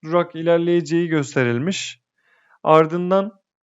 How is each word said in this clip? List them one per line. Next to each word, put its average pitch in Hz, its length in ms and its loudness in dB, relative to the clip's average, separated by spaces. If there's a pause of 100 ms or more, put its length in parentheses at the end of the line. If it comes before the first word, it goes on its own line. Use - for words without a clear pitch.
durak 170 300 0
ilerleyeceği 170 720 0
gösterilmiş. 139 920 -2 (640)
Ardından 175 800 2 (240)